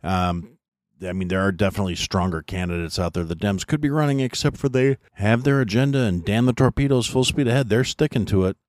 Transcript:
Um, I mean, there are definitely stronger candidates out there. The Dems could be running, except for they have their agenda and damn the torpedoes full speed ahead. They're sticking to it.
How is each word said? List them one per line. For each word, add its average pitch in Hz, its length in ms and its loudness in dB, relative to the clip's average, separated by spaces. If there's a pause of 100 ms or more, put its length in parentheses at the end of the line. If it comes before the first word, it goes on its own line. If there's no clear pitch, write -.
Um, 90 540 -2 (460)
I 90 120 -8
mean, 92 160 -4
there 95 120 0
are 98 120 2
definitely 92 420 -2
stronger 90 460 -2
candidates 87 580 -6
out 85 140 -2
there. 90 100 -4
The 82 120 -6
Dems 98 300 -2
could 151 140 -2
be 147 100 -2
running, 143 300 0
except 135 380 -2
for 143 100 -2
they 131 300 2 (160)
have 113 300 2
their 139 180 2
agenda 131 380 2
and 90 260 0
damn 110 200 2
the 127 60 4
torpedoes 131 560 2
full 131 160 0
speed 131 240 0
ahead. 120 220 2
They're 120 160 2
sticking 139 400 0
to 95 200 2
it. 95 120 -2 (120)